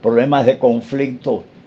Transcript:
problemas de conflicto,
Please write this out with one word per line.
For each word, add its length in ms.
problemas 440
de 120
conflicto, 880